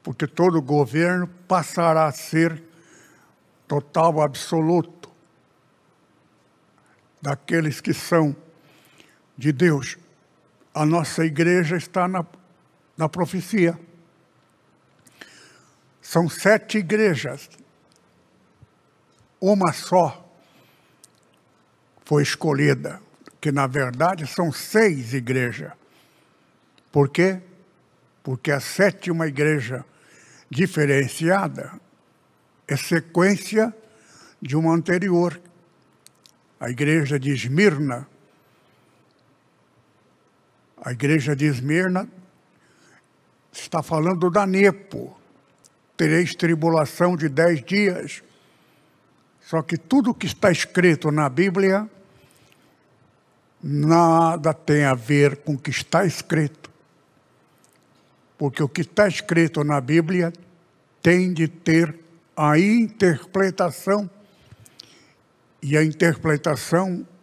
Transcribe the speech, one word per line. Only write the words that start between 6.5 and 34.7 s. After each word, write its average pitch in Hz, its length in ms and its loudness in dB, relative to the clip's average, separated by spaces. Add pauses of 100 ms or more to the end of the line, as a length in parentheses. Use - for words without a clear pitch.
daqueles 151 600 -4
que 160 120 -2
são 151 420 0 (1000)
de 147 140 -2
Deus. 143 460 0 (760)
A 151 120 0
nossa 160 400 0
igreja 165 500 0
está 180 320 -2
na, 185 180 -4 (720)
na 156 120 -2
profecia. 170 680 -2 (2250)
São 165 280 0
sete 214 480 0
igrejas. 160 720 -2 (1900)
Uma 190 320 2
só - 560 0 (1800)
foi 147 180 2
escolhida, 143 800 -2 (380)
que 151 120 -2
na 139 160 0
verdade 143 600 -2
são 170 240 -2
seis 147 640 0
igrejas. 123 580 -4 (1200)
Por 143 180 2
quê? 180 320 0 (800)
Porque 135 300 -6
a 143 80 0
sétima 175 680 -2
igreja 143 580 -2 (640)
diferenciada 151 1300 -2 (880)
é 143 80 -2
sequência 190 960 0 (680)
de 135 140 -8
uma 160 180 2